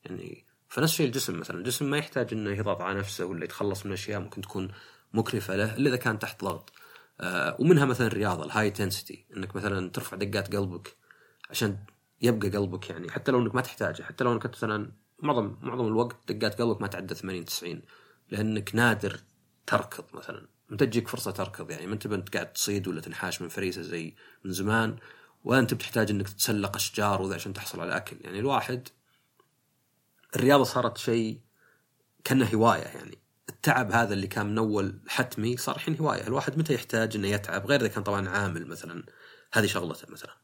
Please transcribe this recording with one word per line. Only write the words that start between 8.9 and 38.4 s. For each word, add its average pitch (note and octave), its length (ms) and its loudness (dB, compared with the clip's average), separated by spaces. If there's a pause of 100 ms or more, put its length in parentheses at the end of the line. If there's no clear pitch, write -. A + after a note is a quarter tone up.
إنك F#2+ 180 -6
مثلًا F#2+ 340 -2
ترفع - 280 -6
دقات G2 380 -2
قلبك F#2 400 -2 (540)
عشان G2+ 280 0 (440)
يبقى A2 280 4
قلبك، F#2 400 -2
يعني E2+ 220 -8
حتى - 200 -2
لو B2+ 100 6
إنك A2 140 0
ما B2 60 2
تحتاجه، - 420 -4
حتى - 200 -6
لو B2 100 4
إنك A2+ 120 -2
مثلًا G#2+ 460 -4 (280)
معظم، A#2+ 420 0
معظم B2 260 -2
الوقت A#2 440 0
دقات G#2+ 300 -2
قلبك A2 200 2
ما G2+ 60 -2
تعدى F#2+ 280 -6
ثمانين F#2 300 -6
تسعين، E2 360 -6 (480)
لأنك G#2+ 460 -2
نادر G#2+ 440 4 (480)
تركض - 460 -2
مثلًا، - 340 -14 (240)
أنت A2 120 4
تجيك A2+ 240 2
فرصة - 240 -4
تركض، F#2 400 -6
يعني E2 160 -8
ما G2+ 60 -4
أنت G#2 140 -6
بنت G2+ 260 -4
قاعد F#2 200 -4
تصيد G2+ 340 0
ولا E2+ 140 -4
تنحاش F2 400 -6
من F2+ 60 -6
فريسة F2+ 340 -4
زي E2 340 -8 (300)
من F#2+ 60 -4
زمان، A2 460 2 (460)
ولا - 160 4
أنت A#2+ 140 4
بتحتاج A2 380 0
إنك G2 180 0
تتسلق G2+ 460 0
أشجار G2+ 460 0
وذا F#2+ 140 -2
عشان F#2+ 180 -6
تحصل - 260 -8
على E2+ 180 -2
أكل. - 240 -8
يعني F#2+ 180 -6
الواحد B2+ 480 0 (1500)
الرياضة C3+ 280 8
صارت A#2 340 0
شيء A2+ 440 0 (840)
كأنه C3 220 6
هواية، G#2+ 380 6
يعني - 340 -12 (320)
التعب A#2+ 420 2
هذا A2+ 220 6
اللي G2 140 0
كان G#2 180 -2
من G#2 120 0
أول G#2 500 2
حتمي B2 500 0
صار - 180 -2
الحين D#3+ 240 -2
هواية. - 280 0
الواحد C#3 300 0
متى D#3 160 2
يحتاج A2+ 420 0
إنه G2 120 0
يتعب G2+ 380 -2
غير C#3 140 6
إذا A#2+ 80 4
كان G#2 160 -2
طبعًا G2+ 260 0
عامل F2+ 380 -2